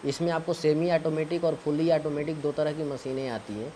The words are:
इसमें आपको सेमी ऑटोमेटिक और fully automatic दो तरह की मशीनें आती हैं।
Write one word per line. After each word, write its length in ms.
इसमें 260
आपको 220
सेमी 380
ऑटोमेटिक 520
और 120
fully 360
automatic 500
दो 100
तरह 220
की 100
मशीनें 460
आती 240
हैं। 220